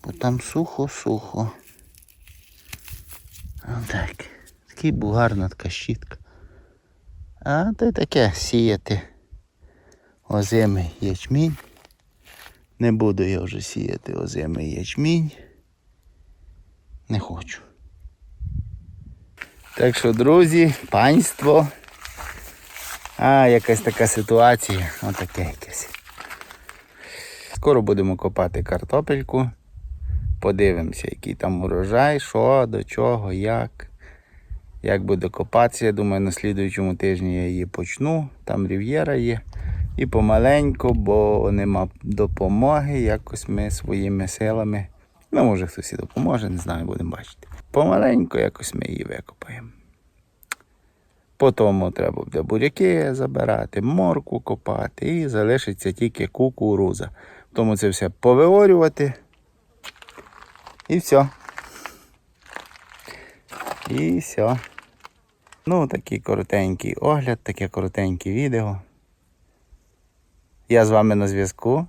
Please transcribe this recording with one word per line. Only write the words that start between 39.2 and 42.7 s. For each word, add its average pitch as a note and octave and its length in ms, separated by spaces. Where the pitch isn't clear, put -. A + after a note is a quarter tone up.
І C3+ 80
помаленьку, B2 880
бо G#2 580
нема G2 380
допомоги, A2+ 960